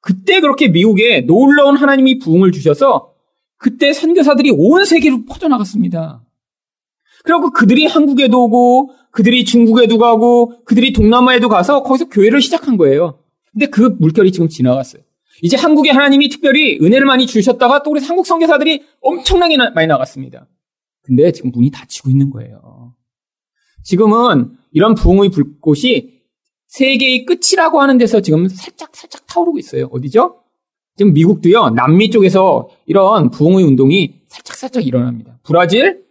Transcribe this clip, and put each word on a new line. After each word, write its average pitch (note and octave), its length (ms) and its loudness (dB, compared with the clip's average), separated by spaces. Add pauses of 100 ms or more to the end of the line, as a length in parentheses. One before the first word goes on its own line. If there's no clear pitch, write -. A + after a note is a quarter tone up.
그때 F#4 400 -2
그렇게 C#4 280 0
미국에 G3 540 0
놀라운 C#4 540 2
하나님이 C4+ 440 0
부흥을 F3+ 320 2
주셔서 D#3 600 -2 (460)
그때 C#4+ 340 -2
선교사들이 D4 640 0
온 C#4 280 2
세계로 C#4+ 420 0
퍼져나갔습니다. F3+ 960 -6 (1000)
그래갖고 D#4+ 260 -2
그들이 A#3+ 360 2
한국에도 C#4 580 0
오고 B3 460 0 (200)
그들이 A#3 340 0
중국에도 A#3 540 2
가고 A#3 640 0
그들이 B3 280 0
동남아에도 B3 560 2
가서 G#3+ 340 0
거기서 C#4 260 -2
교회를 A3+ 320 2
시작한 C#4 360 -4
거예요. D3+ 420 0 (340)
근데 B3 140 -4
그 A3 320 0
물결이 F#3 320 0
지금 E3+ 180 -4
지나갔어요. B2+ 540 -4 (400)
이제 F3 140 -2
한국에 D4+ 340 0
하나님이 C#4 380 2
특별히 C#4 520 -2
은혜를 A#3+ 260 2
많이 B3+ 200 0
주셨다가 B3 560 0
또 D4+ 80 -6
우리 D4+ 140 -2
한국 E4+ 220 -4
선교사들이 D#4+ 580 -2 (160)
엄청나게 F4 560 -2
나-, B3 140 -2
많이 D#3+ 180 0
나갔습니다. C3 580 -6 (560)
근데 C#3+ 300 2
지금 C3 200 -8
문이 B2 180 0
닫히고 - 400 -12
있는 C#3 200 0
거예요. A#2+ 640 -20 (880)
지금은 G#3 680 0 (200)
이런 G#3 220 2
부흥의 G3 360 2
불꽃이 D3+ 880 -4 (480)
세계의 C4 580 -2
끝이라고 E4 560 -2
하는 C#4 180 2
데서 A3+ 220 0
지금 F3 280 0
살짝, - 460 -16
살짝 - 320 -20
타오르고 E4+ 320 -4
있어요. C3 320 -8
어디죠? F3 460 -4 (600)
지금 G3+ 180 2
미국도요, F3 560 2
남미 D3+ 400 0
쪽에서 F#3+ 580 0 (180)
이런 F#3+ 440 0
부흥의 F3+ 340 0
운동이 C#3 600 0
살짝, - 300 -20
살짝 B3+ 300 -8
일어납니다. B2 580 -8
브라질? F#3 680 0